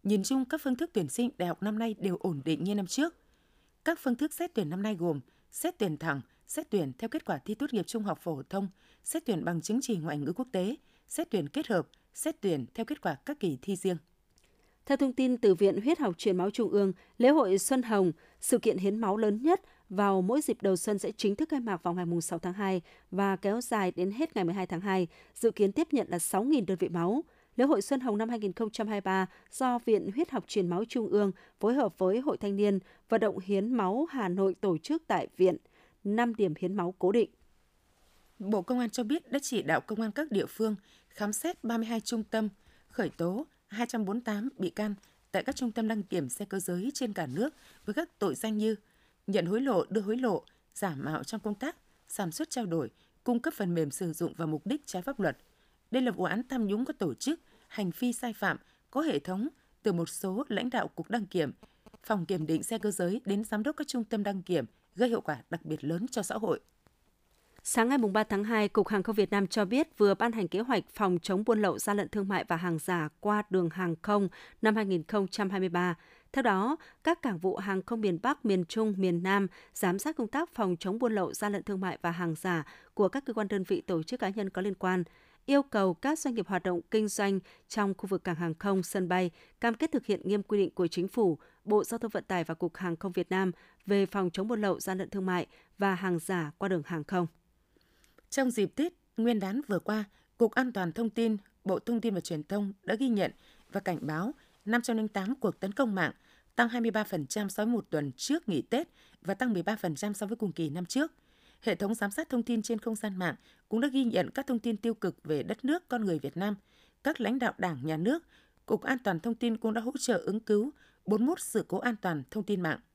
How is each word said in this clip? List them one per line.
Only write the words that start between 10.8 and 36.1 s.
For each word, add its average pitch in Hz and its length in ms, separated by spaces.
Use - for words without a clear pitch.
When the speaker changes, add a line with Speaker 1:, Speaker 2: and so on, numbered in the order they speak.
Speaker 1:
xét - 220
tuyển 151 200
kết 302 180
hợp, 175 200
xét - 280
tuyển 151 320
theo 226 120
kết 294 160
quả 156 140
các 294 140
kỳ 156 220
thi 196 140
riêng. 185 220
Speaker 2:
Theo 277 120
thông 262 160
tin 254 240
từ 202 180
Viện 196 260
Huyết 285 180
học 208 180
Truyền 190 200
máu 180 120
Trung 208 200
ương, 196 240
lễ 247 120
hội 226 280
Xuân 254 260
Hồng, 202 280
sự - 180
kiện - 180
hiến 196 200
máu 208 200
lớn 214 240
nhất 339 200
vào 196 320
mỗi 240 200
dịp - 200
đầu 190 140
xuân, 202 240
sẽ - 120
chính 202 240
thức 320 140
khai 285 100
mạc 208 240
vào 175 100
ngày 180 120
mùng 170 160
sáu 165 180
tháng 180 140
hai 190 280
và 196 240
kéo 202 260
dài 202 300
đến 185 200
hết 277 240
ngày 202 100
mười 170 80
hai 190 140
tháng 170 140
hai. 190 260
Dự 226 160
kiến 202 200
tiếp 311 200
nhận 240 180
là 175 100
sáu 202 240
nghìn 262 220
đơn 185 120
vị 180 120
máu. 175 340
Lễ 247 100
hội 269 160
Xuân 262 180
Hồng 240 180
năm 226 120
hai 240 100
nghìn 196 140
không 220 160
trăm 214 180
hai 214 80
mươi 202 60
ba 190 240
do 247 340
Viện 202 300
Huyết 320 160
học 233 160
Truyền 190 200
máu 175 180
Trung 226 220
ương 202 240
phối 220 140
hợp 254 240
với 190 220
Hội 285 180
Thanh 202 180
niên 202 240
Vận 226 120
động 208 180
Hiến 196 340
máu 226 360
Hà 220 200
Nội 190 320
tổ 185 160
chức 311 300
tại 185 200
viện, 185 200
năm 226 320